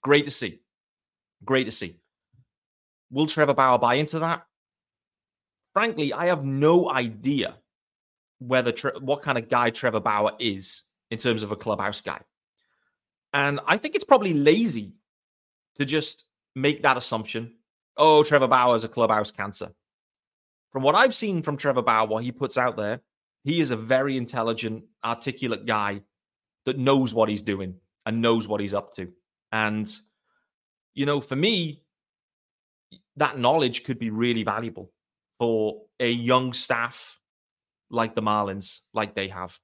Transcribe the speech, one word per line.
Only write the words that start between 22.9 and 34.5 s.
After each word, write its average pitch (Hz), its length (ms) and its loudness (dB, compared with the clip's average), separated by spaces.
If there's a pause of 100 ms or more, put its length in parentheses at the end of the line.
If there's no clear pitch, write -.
he 165 160 0
is 147 100 0
a 120 80 -2
very 131 400 0
intelligent, 113 680 -4 (180)
articulate 113 640 -6
guy 101 360 -2 (640)
that 131 140 -4
knows 131 340 2
what 110 160 4
he's 104 140 -4
doing 95 320 -6 (300)
and 113 160 -2
knows 113 260 2
what 104 140 -4
he's 101 120 -4
up 101 220 -6
to. 90 180 -12 (380)
And, 107 360 -2 (1080)
you 139 100 -2
know, 143 160 0
for - 140 -6
me, 170 480 0 (1300)
that 139 200 -2
knowledge 127 460 2
could 127 160 -6
be 117 100 -4
really 113 320 0
valuable 107 500 -6 (460)